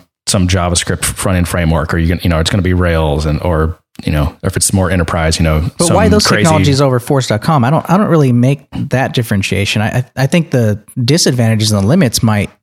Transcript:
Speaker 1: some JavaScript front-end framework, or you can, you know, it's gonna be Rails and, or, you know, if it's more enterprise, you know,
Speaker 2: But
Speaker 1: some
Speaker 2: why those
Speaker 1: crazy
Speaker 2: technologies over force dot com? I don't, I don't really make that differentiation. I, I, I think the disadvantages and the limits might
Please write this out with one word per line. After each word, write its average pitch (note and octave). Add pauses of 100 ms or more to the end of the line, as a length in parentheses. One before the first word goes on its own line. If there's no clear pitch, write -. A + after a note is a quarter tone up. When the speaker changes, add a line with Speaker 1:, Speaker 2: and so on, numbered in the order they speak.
(280)
Speaker 1:
some F#2
JavaScript F2
front-end F2+
framework, E2
or F2
you E2
can, F2
you F2
know, E2
it's E2
gonna G2+
be F2+
Rails D#2+
and, D2+
or, D#2+ (280)
you F2
know, D2+
if F#2+
it's -
more F#2
enterprise, E2
you F2
know, D#2 (160)
Speaker 2:
But E3+
Speaker 1:
some -
Speaker 2:
why G#3+
those G#3+
Speaker 1:
crazy -
Speaker 2:
technologies D3
over C3
force C3+
dot G#2+
com? D#3
I B2+
don't, D#3
I F3
don't G#3
really D3
make B2+
that B2+
differentiation. G2
I, A2
I, -
I C3
think E3+
the G#2+ (220)
disadvantages A#2
and G#2
the F#2+
limits D3
might G#2+ (120)